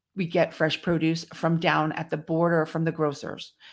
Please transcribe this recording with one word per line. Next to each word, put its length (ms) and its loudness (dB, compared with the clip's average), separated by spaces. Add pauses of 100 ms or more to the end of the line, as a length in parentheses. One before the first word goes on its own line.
(140)
we 120 -2
get 280 2
fresh 260 0
produce 540 0
from 240 2
down 340 2
at 160 -6
the 80 -4
border 480 2
from 200 -4
the 80 0
grocers. 600 -4 (180)